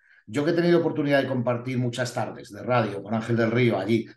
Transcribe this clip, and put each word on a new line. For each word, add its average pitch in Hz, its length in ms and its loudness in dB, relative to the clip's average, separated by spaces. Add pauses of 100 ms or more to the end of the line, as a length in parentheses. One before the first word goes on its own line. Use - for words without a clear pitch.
(280)
Yo 135 180 -2
que 170 60 2
he - 20 2
tenido 170 260 4
oportunidad 143 420 2
de 120 60 0
compartir 123 500 -2
muchas 123 360 -2
tardes 98 380 -8
de - 120 -14
radio 107 400 0
con 104 100 -8
Ángel 113 220 -2
del 113 160 2
Río 117 260 2
allí 110 280 0 (120)